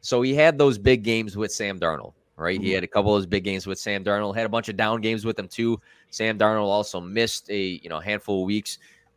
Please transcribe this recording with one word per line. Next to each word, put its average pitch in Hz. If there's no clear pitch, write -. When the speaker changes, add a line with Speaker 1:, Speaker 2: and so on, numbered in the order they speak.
Speaker 1:
so 123
he 131
had 151
those 139
big 117
games 110
with 104
Sam 98
Darnold, 80
right? 87
He 95
Speaker 2:
Mm-hmm. 92
Speaker 1:
had 90
a -
couple 104
of 101
those 92
big 92
games 95
with 95
Sam 101
Darnold, 101
had 113
a 107
bunch 113
of 101
down 110
games 110
with 113
him 95
too. 113
Sam 110
Darnold 107
also 98
missed 107
a, 95
you 85
know, 80
handful 101
of 92
weeks. 104